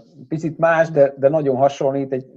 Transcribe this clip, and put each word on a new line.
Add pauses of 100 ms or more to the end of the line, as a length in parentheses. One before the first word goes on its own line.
(280)
picit
más,
de,
de
nagyon
hasonlít,
egy (120)